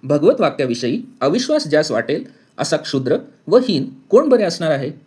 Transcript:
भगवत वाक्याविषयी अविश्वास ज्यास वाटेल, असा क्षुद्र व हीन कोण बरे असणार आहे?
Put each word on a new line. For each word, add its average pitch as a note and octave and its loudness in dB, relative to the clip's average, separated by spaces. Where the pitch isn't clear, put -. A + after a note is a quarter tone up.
भगवत D3 2
वाक्याविषयी C3+ -2
अविश्वास C4 0
ज्यास D3+ 0
वाटेल, C3 -2
असा - -2
क्षुद्र C3+ -2
व G3+ 6
हीन G3 0
कोण C#4+ 4
बरे A#3+ 4
असणार E3+ -2
आहे? C#3 -2